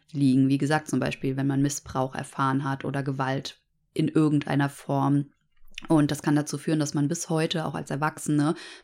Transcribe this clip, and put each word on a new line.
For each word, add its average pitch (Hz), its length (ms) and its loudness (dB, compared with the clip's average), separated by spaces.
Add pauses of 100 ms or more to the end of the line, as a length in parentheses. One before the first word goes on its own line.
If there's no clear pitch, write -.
(120)
liegen. 135 360 4
Wie 139 100 4
gesagt, 147 300 0
zum 127 120 0
Beispiel, 135 360 -2
wenn 135 120 -2
man 139 140 2
Missbrauch 131 540 -2
erfahren 135 480 -2
hat 135 220 -4
oder 139 180 -4
Gewalt 135 580 -4 (320)
in 156 140 2
irgendeiner 143 600 2
Form. 139 640 0 (560)
Und 147 240 4
das 147 100 -6
kann 147 140 2
dazu 147 220 -2
führen, 156 220 0
dass 143 140 -2
man 143 140 2
bis 170 220 -6
heute 160 360 -2
auch 151 80 -6
als 160 160 -8
Erwachsene 151 640 0 (280)